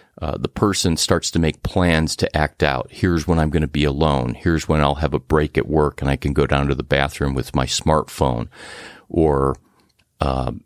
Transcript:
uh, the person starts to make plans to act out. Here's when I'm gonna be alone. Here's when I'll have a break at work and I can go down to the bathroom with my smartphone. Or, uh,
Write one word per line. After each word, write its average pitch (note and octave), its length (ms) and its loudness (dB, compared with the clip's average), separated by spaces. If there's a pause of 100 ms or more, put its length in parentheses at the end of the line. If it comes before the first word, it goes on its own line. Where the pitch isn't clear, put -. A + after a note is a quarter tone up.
(200)
uh, - 200 -4
the - 80 -6
person F#2+ 500 0
starts - 320 0
to E2+ 100 -2
make D#2 220 0
plans E2 540 0
to - 200 -2
act D2+ 280 0
out. C2+ 260 0
Here's E2+ 380 0
when E2+ 100 2
I'm D#2 140 2
gonna D#2 160 2
be C#2+ 160 -2
alone. C#2 500 0
Here's D#2+ 340 0
when D#2 140 2
I'll C#2+ 140 2
have D2+ 180 -2
a - 60 0
break D2+ 400 0
at - 80 -2
work D2 340 0
and C#2 80 0
I C#2 60 2
can C#2+ 180 -4
go C#2+ 140 2
down C#2 220 0
to C2+ 60 0
the B1+ 60 -6
bathroom C#2 540 -2
with B1+ 200 -6
my C2 120 0
smartphone. C2 800 0 (600)
Or, C#2+ 460 2 (640)
uh, C2 340 -2 (120)